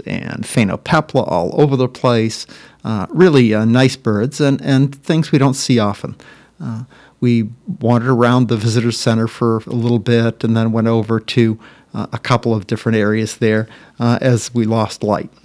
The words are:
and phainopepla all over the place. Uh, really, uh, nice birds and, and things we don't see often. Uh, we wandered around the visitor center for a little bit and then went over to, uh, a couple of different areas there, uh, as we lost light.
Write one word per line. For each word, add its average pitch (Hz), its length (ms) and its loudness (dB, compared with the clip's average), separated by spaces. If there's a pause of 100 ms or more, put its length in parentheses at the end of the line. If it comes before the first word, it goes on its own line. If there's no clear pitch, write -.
and - 380 -8
phainopepla 123 840 0
all 87 340 -2
over 139 160 4
the 123 120 0
place. 117 580 -2 (380)
Uh, 110 260 -4
really, 143 420 4
uh, 107 120 2
nice 127 320 2
birds 113 440 -2
and, 139 220 0
and 139 320 0
things - 380 -2
we 117 60 4
don't 135 160 2
see 123 260 0
often. 104 340 -4 (480)
Uh, 117 220 -10 (360)
we 117 280 2 (320)
wandered 120 300 2
around 120 380 4
the 120 80 0
visitor 113 340 0
center 113 380 0
for 113 300 0
a - 120 -10
little 120 300 0
bit 117 420 0
and 113 140 0
then 113 160 0
went 113 160 0
over 113 320 0
to, 113 360 0 (380)
uh, 107 180 -8
a 120 60 -8
couple 120 340 -2
of 107 140 -4
different 113 320 -2
areas 107 380 -2
there, 110 320 0 (320)
uh, 120 200 2
as 120 320 0
we 117 120 0
lost 110 400 -2
light. 104 260 -2 (140)